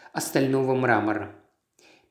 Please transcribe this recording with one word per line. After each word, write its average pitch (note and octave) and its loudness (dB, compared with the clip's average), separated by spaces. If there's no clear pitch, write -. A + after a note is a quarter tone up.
остального C3+ 0
мрамора. G#2+ 0